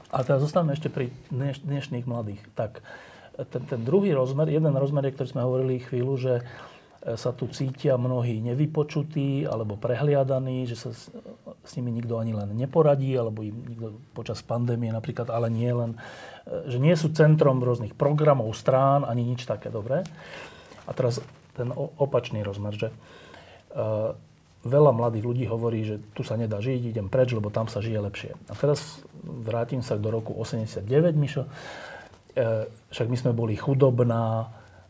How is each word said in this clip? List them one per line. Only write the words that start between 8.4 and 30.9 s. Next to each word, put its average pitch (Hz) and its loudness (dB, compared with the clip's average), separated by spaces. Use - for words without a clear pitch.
nevypočutí 147 0
alebo 107 -4
prehliadaní, 131 2
že 120 -6
sa 117 -8
s, - -14
s - -20
nimi 120 -2
nikto 117 -2
ani 113 -2
len 104 -4
neporadí, 135 4
alebo 110 0
im 104 -8
nikto 113 -10
počas 113 -8
pandémie 117 0
napríklad, 113 -4
ale 117 0
nie 120 0
len, 117 0
e, - -6
že 123 0
nie 160 6
sú 156 0
centrom 151 6
rôznych 117 -2
programov, 143 4
strán, 135 4
ani 120 0
nič 120 -2
také, 110 -4
dobre? 113 -2
A - -10
teraz 123 0
ten 123 -4
o-, 143 -6
opačný 120 0
rozmer, 101 -4
že, 110 -4
e, - -4
veľa 143 8
mladých 117 2
ľudí 123 0
hovorí, 113 -2
že 107 -6
tu - -6
sa 110 -4
nedá 110 -2
žiť, 120 -2
idem 110 -4
preč, 127 4
lebo 107 -2
tam 113 -2
sa - -6
žije 107 -2
lepšie. - -8
A 110 -10
teraz - -2
vrátim 117 -4
sa 113 -2
do 107 -2
roku 110 -4
osemdesiatdeväť, 117 0